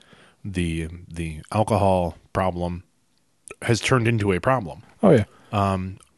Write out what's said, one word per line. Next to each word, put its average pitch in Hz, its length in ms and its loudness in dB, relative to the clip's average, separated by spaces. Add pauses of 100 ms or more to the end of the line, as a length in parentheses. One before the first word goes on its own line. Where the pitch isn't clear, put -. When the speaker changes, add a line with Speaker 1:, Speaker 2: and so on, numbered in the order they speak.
(440)
Speaker 1:
the, 82 440 -2 (200)
the 80 320 -8 (100)
alcohol 95 680 2 (160)
problem 87 520 -2 (800)
has 113 180 0
turned 120 260 0
into 104 260 2
a 87 80 0
problem. 117 440 -2 (180)
Speaker 2:
Oh, 202 80 6
yeah. 113 140 6 (260)
Speaker 1:
Um, 95 480 -2 (200)